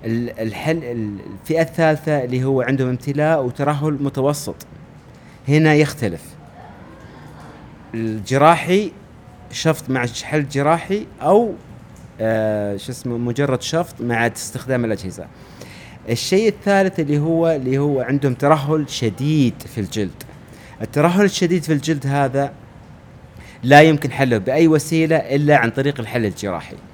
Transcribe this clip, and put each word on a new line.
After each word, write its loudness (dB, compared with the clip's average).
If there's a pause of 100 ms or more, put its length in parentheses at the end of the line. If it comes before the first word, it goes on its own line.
ال-، -4
الحل، -4
ال-، -6 (220)
الفئة 0
الثالثة 0
اللي -2
هو 2
عندهم 0
امتلاء 0
وترهل -2
متوسط، -2 (800)
هنا 6
يختلف 0 (1700)
الجراحي، 2 (580)
شفط -2
مع 0 (160)
حل -4
جراحي -2 (160)
أو، 4 (680)
آه، 0
شو -10
اسمه، -6
مجرد -2
شفط -4
مع 0
استخدام -4
الأجهزة. -6 (800)
الشيء 0
الثالث 0
اللي 0
هو، 2
اللي 0
هو 0
عندهم 0
ترهل 0
شديد 0 (200)
في -6
الجلد. -6 (600)
الترهل 2
الشديد 0
في -2
الجلد -2
هذا 0 (1120)
لا 10
يمكن 4
حله 0
بأي 4
وسيلة 2
إلا 2
عن 2
طريق -4
الحل -4
الجراحي. -8 (180)